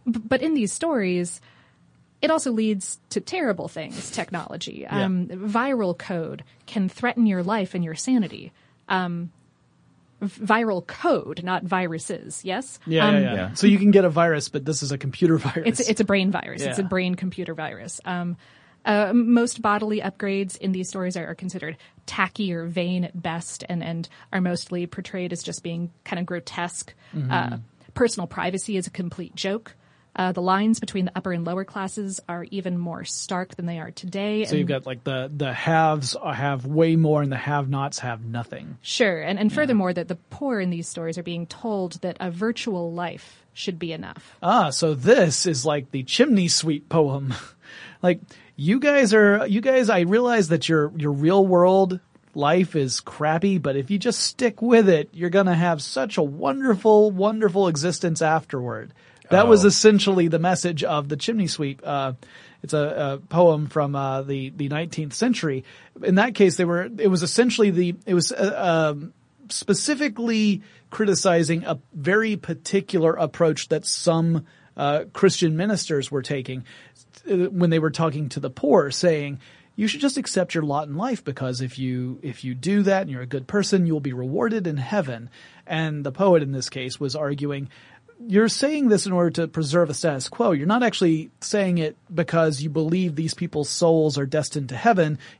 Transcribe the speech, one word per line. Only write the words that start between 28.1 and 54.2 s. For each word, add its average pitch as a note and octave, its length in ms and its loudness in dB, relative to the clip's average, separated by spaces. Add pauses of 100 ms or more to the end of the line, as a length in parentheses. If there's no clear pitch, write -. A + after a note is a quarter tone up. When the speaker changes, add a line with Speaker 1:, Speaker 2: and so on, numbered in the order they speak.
Speaker 1:
privacy F#3 500 -4
is F3+ 100 -4
a - 40 -14
complete F3 440 -10
joke. G3+ 400 -6 (420)
Uh, F#3 140 0
the F3+ 100 -4
lines G3 380 2
between G3+ 260 -4
the E3+ 80 -6
upper F#3 200 -4
and E3+ 120 -4
lower F3+ 200 -4
classes F#3+ 640 -8
are F3 220 -8
even F#3 260 -4
more E3+ 260 -6
stark - 520 -8
than F3 100 -8
they E3+ 140 -6
are D#3+ 120 -12
today. G3+ 540 -4
Speaker 2:
So - 100 -2
you've - 60 2
Speaker 1:
And - 80 0
Speaker 2:
got, C3+ 160 -2
like, B2+ 180 -10
the, C3 320 -4
the C#3 160 -2
haves D#3 720 2
have C#3 420 -4
way D#3+ 300 4
more D3+ 260 4
and C#3 80 -2
the C3+ 80 -4
have-nots C#3 640 -2
have A2+ 240 -8
nothing. A#2+ 580 -10
Speaker 1:
Sure. F#3+ 380 0
And, E3 180 -4
and G#3 140 2
Speaker 2:
Yeah. - 40 -8
Speaker 1:
furthermore, A#3 360 2
that F3 160 -4
the F3 80 -6 (140)
poor B3+ 320 -4
in F3+ 80 -2
these E3+ 180 -6
stories E3 300 -8
are F3+ 60 -10
being E3+ 240 -8
told G3 540 -6
that F3 200 -6
a F#3 100 -6
virtual F3+ 640 -4
life - 500 -10 (100)
should F3+ 240 -8
be E3 140 -6
enough. G2 500 -14
Speaker 2:
Ah, F#3 280 4
so D#3 240 0
this D#3 520 4
is C#3+ 200 -2
like D3 260 -2
the C3+ 120 -4
chimney G#3 460 4
sweep D#3 380 -2
poem. C#3 520 0
<laughs> - 40 -16 (600)
Like, F3+ 160 4 (360)
you E3+ 240 2
guys C#4 360 4
are, G#3 320 6
you G#3 140 2
guys, B3+ 280 4
I F#3+ 120 4
realize G#3+ 480 2
that D#3+ 200 0
your, D#3 260 2
your D3 160 -2
real D#3+ 320 4
world F#3 560 4 (360)
life D#3+ 400 2
is C3+ 240 0
crappy, E3+ 580 0
but C#3+ 180 -2
if C3+ 140 -4
you G3+ 80 0
just A3 220 -2
stick - 420 -2